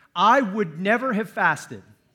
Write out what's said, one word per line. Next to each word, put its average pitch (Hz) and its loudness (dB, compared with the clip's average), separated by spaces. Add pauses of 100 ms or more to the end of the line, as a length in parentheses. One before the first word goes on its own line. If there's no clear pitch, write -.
(140)
I 220 4
would 185 -4
never 240 -2
have 190 -4
fasted 151 -4 (320)